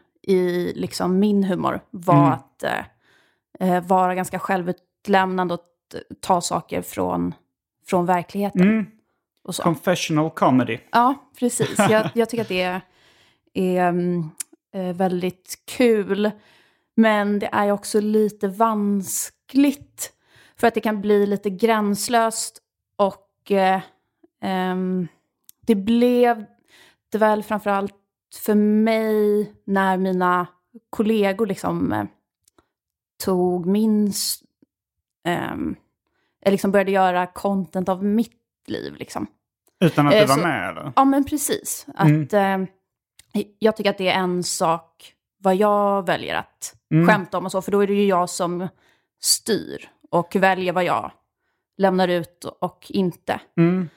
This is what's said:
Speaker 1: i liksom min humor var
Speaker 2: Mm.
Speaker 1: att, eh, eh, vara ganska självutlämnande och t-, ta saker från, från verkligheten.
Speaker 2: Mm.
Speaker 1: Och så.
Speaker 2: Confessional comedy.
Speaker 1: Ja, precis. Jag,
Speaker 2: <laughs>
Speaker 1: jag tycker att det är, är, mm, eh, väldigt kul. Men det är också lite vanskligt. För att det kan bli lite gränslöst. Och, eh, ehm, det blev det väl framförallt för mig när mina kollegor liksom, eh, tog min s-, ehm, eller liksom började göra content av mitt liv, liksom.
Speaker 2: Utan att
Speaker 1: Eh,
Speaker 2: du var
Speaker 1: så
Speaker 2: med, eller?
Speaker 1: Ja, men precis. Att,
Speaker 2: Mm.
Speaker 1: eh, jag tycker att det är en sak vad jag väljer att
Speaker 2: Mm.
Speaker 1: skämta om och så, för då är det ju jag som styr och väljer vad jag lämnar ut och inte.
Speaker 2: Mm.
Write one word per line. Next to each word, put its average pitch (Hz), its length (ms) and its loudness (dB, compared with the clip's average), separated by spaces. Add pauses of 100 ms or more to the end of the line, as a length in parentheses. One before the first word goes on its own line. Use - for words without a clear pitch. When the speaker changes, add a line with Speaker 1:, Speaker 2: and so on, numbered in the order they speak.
(240)
Speaker 1:
i 180 520 0
liksom 180 440 -2
min 202 240 2
humor 165 360 -2 (120)
var 175 240 0
Speaker 2:
Mm. 170 180 6
Speaker 1:
att, - 300 -10
eh, - 200 -4 (920)
eh, 175 80 -2
vara 185 320 2
ganska 180 240 -6
självutlämnande 185 1120 -2
och 175 80 -8 (300)
t-, - 80 -14 (220)
ta 175 200 0
saker 170 400 -6
från, - 520 -4 (520)
från 175 200 0
verkligheten. 185 560 -2
Speaker 2:
Mm. 208 240 2 (580)
Speaker 1:
Och 180 120 -10
så. - 80 -6
Speaker 2:
Confessional 160 680 0
comedy. 127 480 0 (140)
Speaker 1:
Ja, 240 240 2 (240)
precis. 233 360 -2 (140)
Jag, 214 220 2
Speaker 2:
<laughs> - 40 -14
Speaker 1:
jag 226 140 0
tycker 226 120 -4
att 202 80 -6
det 185 120 -2
är, 185 200 -4 (720)
är, 180 360 0
mm, 175 400 -2 (440)
eh, 185 220 -6
väldigt 185 600 -4 (220)
kul. 208 540 2 (640)
Men 208 440 4
det 208 120 -4
är 208 200 2
också 202 300 -2
lite 214 460 0
vanskligt. 208 1700 -2 (420)
För 233 120 2
att 226 60 2
det 220 80 -4
kan 214 200 -2
bli 202 240 4
lite 202 240 -2
gränslöst. 220 1080 0 (400)
Och, - 540 -4
eh, 190 300 2 (600)
ehm, 185 680 -4 (600)
det 226 80 4
blev 240 720 2 (680)
det 214 60 -2
väl 214 260 2
framförallt 202 500 -4 (520)
för 214 100 2
mig 214 960 2 (120)
när 190 320 0
mina 180 500 0 (420)
kollegor 208 560 0
liksom, 180 480 -4
eh, 107 100 -2 (1200)
tog 180 420 0
min 208 420 2
s-, - 320 -6 (880)
ehm, - 480 -4 (680)
eller 196 100 2
liksom 196 200 0
började 196 200 2
göra 185 360 2
content 190 600 -4
av 185 140 -4
mitt 214 300 0 (340)
liv, 71 280 -10
liksom. - 320 -10 (520)
Speaker 2:
Utan 151 280 4
att 143 60 4
Speaker 1:
Eh, - 80 6
Speaker 2:
du 143 40 6
var 135 100 4
Speaker 1:
så 151 60 2
Speaker 2:
med, 120 280 -2
eller? 80 260 -10
Speaker 1:
Ja, 269 100 6
men 277 200 4
precis. - 600 -6 (100)
Att, 151 380 2
Speaker 2:
Mm. 196 280 2 (720)
Speaker 1:
eh, 208 100 -2 (160)
jag 214 180 2
tycker 202 120 0
att 196 80 0
det 185 120 0
är 180 100 2
en 180 240 -2
sak - 680 -4 (260)
vad 190 160 2
jag 202 500 2
väljer 82 300 -4
att - 380 -10 (180)
Speaker 2:
Mm. 160 160 4
Speaker 1:
skämta 196 300 2
om 180 80 -6
och 190 60 -8
så, 190 100 -4
för 190 100 -10
då 202 80 2
är 202 80 2
det 202 60 -2
ju 202 120 2
jag 180 240 0
som 175 380 -4 (540)
styr - 680 -4 (200)
och 170 260 -2
väljer 185 380 0
vad 180 100 0
jag 143 280 -4 (640)
lämnar 190 300 2
ut 175 380 -4 (160)
och - 280 -8
inte. - 500 -2 (180)
Speaker 2:
Mm. 170 400 2